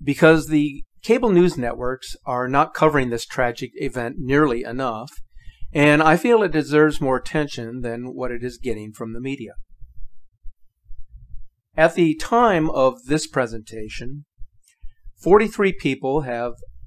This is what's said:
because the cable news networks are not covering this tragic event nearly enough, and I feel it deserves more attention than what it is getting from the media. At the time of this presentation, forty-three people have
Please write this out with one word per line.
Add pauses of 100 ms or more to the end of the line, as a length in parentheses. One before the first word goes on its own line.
because
the (200)
cable
news
networks (100)
are
not
covering
this
tragic
event
nearly
enough, (600)
and
I
feel
it
deserves
more
attention
than
what
it
is
getting
from
the
media. (2250)
At
the
time
of
this
presentation, (960)
forty-three
people
have (320)